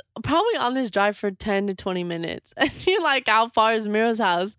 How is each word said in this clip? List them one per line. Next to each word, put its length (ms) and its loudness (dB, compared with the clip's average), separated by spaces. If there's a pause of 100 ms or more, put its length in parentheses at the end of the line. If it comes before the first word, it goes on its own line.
(220)
probably 360 2
on 160 0
this 160 -2
drive 260 2
for 140 -4
ten 380 -2
to 60 -2
twenty 300 -4
minutes. 500 -6
<laughs> 40 -8
And 280 -2
you're 160 2
like, 260 0
"How 200 4
far 260 4
is 140 -2
Miro's 300 2
house?" 400 0